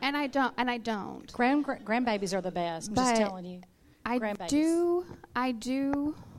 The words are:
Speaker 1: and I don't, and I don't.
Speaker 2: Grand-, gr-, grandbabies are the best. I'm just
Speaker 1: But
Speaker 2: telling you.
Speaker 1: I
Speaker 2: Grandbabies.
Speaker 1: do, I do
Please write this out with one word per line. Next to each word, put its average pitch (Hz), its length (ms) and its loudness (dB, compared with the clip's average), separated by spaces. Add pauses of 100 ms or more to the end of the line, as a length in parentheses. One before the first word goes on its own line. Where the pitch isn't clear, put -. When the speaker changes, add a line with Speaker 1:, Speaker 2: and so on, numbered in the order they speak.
Speaker 1:
and 277 160 0
I 294 100 0
don't, 262 300 0
and 247 140 2
I 240 60 -2
don't. 220 540 -6
Speaker 2:
Grand-, 269 320 4
gr-, 285 120 -4
grandbabies 214 580 0
are 190 80 0
the 180 100 -4
best. 170 380 -2
I'm 208 60 -4
just 247 180 4
Speaker 1:
But 226 40 4
Speaker 2:
telling 190 280 0
you. 180 160 -12 (440)
Speaker 1:
I 240 140 0
Speaker 2:
Grandbabies. 220 300 -4
Speaker 1:
do, 339 560 4 (300)
I 254 180 2
do 277 600 -2 (240)